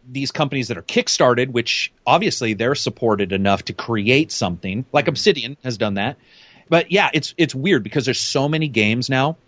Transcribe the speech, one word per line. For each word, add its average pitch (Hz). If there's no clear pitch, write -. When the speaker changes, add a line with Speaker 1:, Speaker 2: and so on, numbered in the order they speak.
Speaker 1:
these 135
companies 135
that 117
are 85
kickstarted, 135
which -
obviously 127
they're 117
supported 104
enough 98
to -
create 117
something, 95
like 147
Speaker 2:
Mm-hmm. 170
Speaker 1:
Obsidian 143
has 120
done 104
that. 104
But 165
yeah, 175
it's, -
it's 147
weird 143
because 135
there's 127
so 143
many 156
games 113
now 135